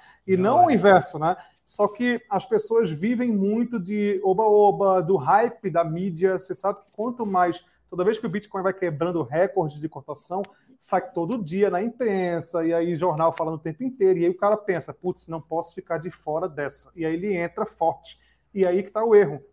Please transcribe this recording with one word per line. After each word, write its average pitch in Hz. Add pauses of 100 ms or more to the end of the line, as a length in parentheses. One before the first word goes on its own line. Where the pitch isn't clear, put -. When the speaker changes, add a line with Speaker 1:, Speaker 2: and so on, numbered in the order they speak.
(260)
Speaker 1:
E 190
não 214
Speaker 2:
Não 359
é. 359
Speaker 1:
o 311
inverso, 185
né? 160 (300)
Só -
que 240
as 196
pessoas 220
vivem 226
muito 220
de 202
oba-oba, 196
do 175
hype 196
da 170
mídia. 175
Você 180
sabe 202
que -
quanto 240
mais, 180 (240)
toda 180
vez 214
que -
o -
Bitcoin 196
vai 185
quebrando 170
recordes 151
de 156
cotação, 151 (340)
sai 180
todo 190
dia 185
na 180
imprensa, 185
e 165
aí 170
jornal 160
falando 160
o 151
tempo 165
inteiro, 190
e 165
aí 170
o 180
cara 214
pensa, 175
"Putz, -
não 160
posso 160
ficar 170
de 160
fora 160
dessa." 143
E 170
aí 160
ele 190
entra 170
forte. - (340)
E 190
aí 180
que 196
tá 214
o 226
erro. 151 (120)